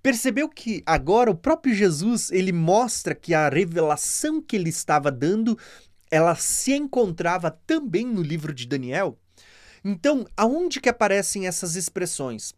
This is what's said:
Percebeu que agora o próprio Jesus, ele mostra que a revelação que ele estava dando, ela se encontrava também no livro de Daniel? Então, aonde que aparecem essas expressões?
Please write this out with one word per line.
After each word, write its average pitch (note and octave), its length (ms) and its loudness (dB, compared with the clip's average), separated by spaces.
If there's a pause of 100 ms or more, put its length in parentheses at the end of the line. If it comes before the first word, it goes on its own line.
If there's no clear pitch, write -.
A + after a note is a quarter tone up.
Percebeu C4 460 0
que - 380 -6
agora F3 440 4
o F3+ 60 2
próprio C#4 400 2
Jesus, G3 560 0
ele F#3 220 0
mostra F3 600 2
que - 200 -4
a D3+ 160 4
revelação E3+ 920 0
que - 140 -6
ele E3+ 140 0
estava D3 420 0
dando, G#3 480 0 (500)
ela D#3+ 260 4
se - 360 -2
encontrava F#3 800 0
também B3 540 -2
no A3 160 -2
livro D3+ 320 -4
de A#2+ 120 -10
Daniel? C3 540 -4 (640)
Então, G#3+ 420 0 (120)
aonde C#4 420 0
que - 80 0
aparecem G3+ 600 0
essas F3 280 -6
expressões? E3 840 -6